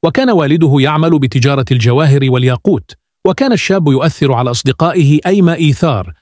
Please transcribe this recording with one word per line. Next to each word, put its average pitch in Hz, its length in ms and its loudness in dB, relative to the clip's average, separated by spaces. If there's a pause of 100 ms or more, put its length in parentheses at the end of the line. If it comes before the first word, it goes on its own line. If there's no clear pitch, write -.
وكان 254 260 0
والده 156 500 2
يعمل 151 380 0
بتجارة 135 540 0
الجواهر 131 480 2 (100)
والياقوت، 127 640 -2 (320)
وكان 254 260 -2
الشاب 185 360 0
يؤثر 139 440 0
على 123 180 -2
أصدقائه 151 760 0
أيما 180 280 2
إيثار 139 680 -2